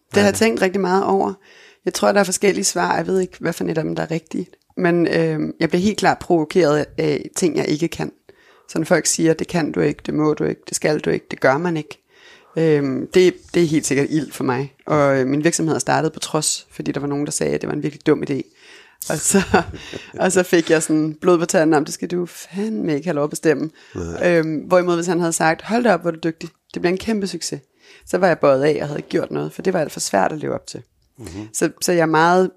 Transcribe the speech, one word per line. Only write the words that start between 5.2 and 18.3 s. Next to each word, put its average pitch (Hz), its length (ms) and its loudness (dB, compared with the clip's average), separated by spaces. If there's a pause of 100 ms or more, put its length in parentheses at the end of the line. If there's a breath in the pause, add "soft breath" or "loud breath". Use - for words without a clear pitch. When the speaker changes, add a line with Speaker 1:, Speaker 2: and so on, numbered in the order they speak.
Speaker 2:
jeg 160 100 0
bliver 175 120 0
helt 202 160 0
klart 170 220 2
provokeret 156 680 2 (120)
af 151 380 -2
ting, 170 220 0
jeg 151 100 0
ikke 156 200 -2
kan. 147 240 -8 (560 soft breath)
Så - 120 -8
når 160 60 -2
folk 160 200 2
siger, 160 280 2
"Det 156 140 -4
kan 160 240 -2
du - 80 -2
ikke, 151 260 0
det 147 80 -4
må 151 200 2
du 151 100 -4
ikke, - 260 -2
det - 60 -6
skal 151 240 -2
du 160 100 -4
ikke, - 220 -2
det - 80 -10
gør 135 180 4
man 170 200 -2
ikke." - 260 -12 (540 soft breath)
Øhm, 147 560 2
det, 180 200 6 (200)
det 170 100 4
er 170 40 4
helt 151 180 0
sikkert 139 240 0
ild 139 220 -2
for - 120 -8
mig. 131 300 -2 (120)
Og, 139 340 2
øh, 127 80 0
min 143 160 0
virksomhed 160 320 0
er - 40 -2
startet 151 340 0
på - 60 -16
trods, - 520 -4
fordi 151 200 -6
der 147 80 -6
var 139 80 -4
nogen, 143 180 -2
der 151 60 -6
sagde, 147 220 -2
at 151 80 0
det - 60 -2
var - 60 -4
en 147 100 -2
virkelig - 240 -8
dum 151 220 4
idé. 135 120 -2 (680 loud breath)